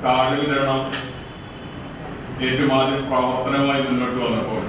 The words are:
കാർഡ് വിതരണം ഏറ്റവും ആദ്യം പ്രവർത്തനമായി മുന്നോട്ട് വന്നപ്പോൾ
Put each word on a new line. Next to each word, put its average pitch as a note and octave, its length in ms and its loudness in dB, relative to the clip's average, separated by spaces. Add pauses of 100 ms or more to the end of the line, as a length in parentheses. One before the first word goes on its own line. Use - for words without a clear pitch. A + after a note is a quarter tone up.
കാർഡ് C3 360 4
വിതരണം C3+ 420 2 (1700)
ഏറ്റവും C#3+ 300 2
ആദ്യം C#3 220 2 (120)
പ്രവർത്തനമായി C#3 760 2
മുന്നോട്ട് B2 380 0
വന്നപ്പോൾ A2 420 0